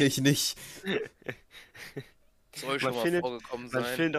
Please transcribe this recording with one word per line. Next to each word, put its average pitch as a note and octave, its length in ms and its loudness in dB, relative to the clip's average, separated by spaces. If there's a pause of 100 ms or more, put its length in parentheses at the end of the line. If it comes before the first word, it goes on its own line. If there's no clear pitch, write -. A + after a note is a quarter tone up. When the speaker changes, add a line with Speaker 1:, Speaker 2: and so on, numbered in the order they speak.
Speaker 1:
ich C#3 200 4
nicht. C#3+ 380 4 (260)
Speaker 2:
<laughs> F#3+ 140 0 (1600)
Soll C3 140 -6
Speaker 3:
Man C3+ 100 0
Speaker 2:
schon C3 140 2
mal A#2+ 80 0
Speaker 3:
findet, F3 180 4
Speaker 2:
vorgekommen A#2+ 500 -6
Speaker 3:
man B2+ 140 0
Speaker 2:
sein. B2 120 -2
Speaker 3:
findet D#3 220 2